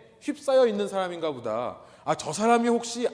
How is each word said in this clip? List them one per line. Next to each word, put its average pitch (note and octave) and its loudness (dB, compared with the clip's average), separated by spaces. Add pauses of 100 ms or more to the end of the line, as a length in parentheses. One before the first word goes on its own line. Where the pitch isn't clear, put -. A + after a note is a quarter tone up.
(200)
휩싸여 C4 2
있는 G3+ -2
사람인가 F3 -4
보다. A2+ -6 (240)
아, D3+ 0
저 D#3 -4
사람이 A#3 2
혹시 A#3 -2